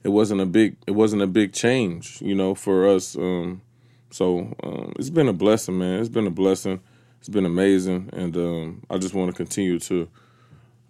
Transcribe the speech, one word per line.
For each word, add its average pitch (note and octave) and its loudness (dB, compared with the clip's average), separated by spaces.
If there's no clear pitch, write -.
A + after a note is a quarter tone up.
it G2+ -4
wasn't G2+ 2
a F#2+ 0
big, G2 2
it G2+ -2
wasn't G#2+ 2
a G2 2
big G2 2
change, A#2 -2
you G2 -4
know, F#2+ 0
for F#2+ 2
us. F#2+ 2
Um, F2+ -4
so, F2+ -2
um, - -8
it's C3+ -6
been D#3 4
a G#2+ 2
blessing, F#2+ 2
man. F#2 -2
It's A2+ -2
been A2+ -2
a F#2+ -2
blessing. F#2+ 0
It's - -20
been G2+ 2
amazing, F#2 2
and, F2 -6
um, E2+ -4
I F#2+ -4
just F#2 -6
wanna F2+ -2
continue F2+ -2
to, E2+ -4